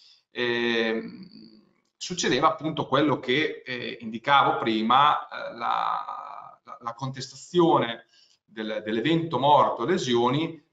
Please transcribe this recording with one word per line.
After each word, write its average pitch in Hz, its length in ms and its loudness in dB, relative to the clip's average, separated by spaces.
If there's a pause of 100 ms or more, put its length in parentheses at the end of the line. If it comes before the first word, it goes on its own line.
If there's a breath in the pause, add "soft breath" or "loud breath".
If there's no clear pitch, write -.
(300 loud breath)
ehm, 117 960 -2 (680)
succedeva 170 520 2
appunto 147 380 -4
quello 139 320 2
che, 147 460 -2
eh, 117 360 -10
indicavo 120 580 2
prima, 123 680 4
eh, 113 280 -10
la, 55 1080 -6
la, 117 160 -20
la 117 140 -10
contestazione 135 1120 0 (380 soft breath)
del, 107 400 -8
dell'evento 131 540 0
morto 135 460 2
lesioni 143 800 0 (100)